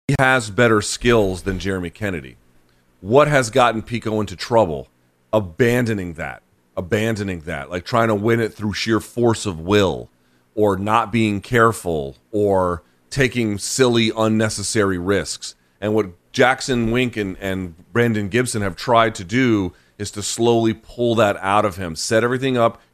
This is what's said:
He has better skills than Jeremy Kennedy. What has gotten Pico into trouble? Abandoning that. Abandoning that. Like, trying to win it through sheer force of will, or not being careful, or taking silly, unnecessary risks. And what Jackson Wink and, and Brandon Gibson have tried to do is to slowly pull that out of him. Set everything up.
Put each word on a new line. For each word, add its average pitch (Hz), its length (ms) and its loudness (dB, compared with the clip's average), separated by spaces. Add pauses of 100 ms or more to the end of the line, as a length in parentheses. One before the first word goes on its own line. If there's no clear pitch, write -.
He 143 140 0
has 131 300 2
better 110 300 4
skills 101 640 0
than 95 160 -4
Jeremy 92 320 -6
Kennedy. 82 460 -10 (640)
What 127 260 4
has 135 240 2
gotten 117 320 2
Pico 110 380 -4
into 98 160 -6
trouble? 82 500 0 (460)
Abandoning 110 800 0
that. 69 280 -12 (340)
Abandoning 98 640 -2
that. 73 300 -10
Like, 90 140 -6
trying 113 240 0
to 110 60 2
win 113 240 2
it 110 160 -2
through 101 200 -6
sheer 110 260 0
force 117 460 0
of 90 120 -6
will, 85 500 2 (460)
or 104 220 2
not 107 340 0
being 107 300 0
careful, 90 760 0 (140)
or 95 540 0 (260)
taking 117 480 -2
silly, 117 580 2
unnecessary 107 800 0
risks. 90 580 -4 (240)
And 107 140 -2
what 101 160 0 (200)
Jackson 123 600 0
Wink 120 240 -2
and, 98 240 -4
and 95 340 -6 (180)
Brandon 113 360 0
Gibson 117 340 -2
have 95 140 -6
tried 113 400 2
to 101 80 -10
do 104 480 2 (260)
is 101 120 -10
to 104 120 -12
slowly 117 520 2
pull 120 400 -4
that 104 240 2
out 98 260 2
of 95 120 -2
him. 90 180 -8
Set 113 300 0
everything 127 320 -2
up. 117 240 2 (140)